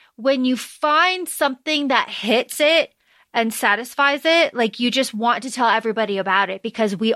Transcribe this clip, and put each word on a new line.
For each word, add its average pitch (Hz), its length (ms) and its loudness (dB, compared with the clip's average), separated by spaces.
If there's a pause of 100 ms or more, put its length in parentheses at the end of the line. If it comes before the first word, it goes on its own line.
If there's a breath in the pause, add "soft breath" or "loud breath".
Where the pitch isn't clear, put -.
(160 soft breath)
when 254 280 0
you 254 120 2
find 330 720 0
something 285 600 -2
that 240 200 2
hits 233 500 -2
it 311 340 2 (400 soft breath)
and 226 220 0
satisfies 254 680 0
it, 330 300 2
like, 233 260 -2
you 240 100 2
just 262 240 -2
want 233 300 -2
to 254 80 -10
tell 233 160 0
everybody 214 500 0
about 190 320 0
it, 190 120 -10
because 220 340 -2
we 220 200 0